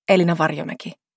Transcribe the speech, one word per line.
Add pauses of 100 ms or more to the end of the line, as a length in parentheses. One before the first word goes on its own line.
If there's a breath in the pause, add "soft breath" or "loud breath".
Elina
Varjomäki. (240)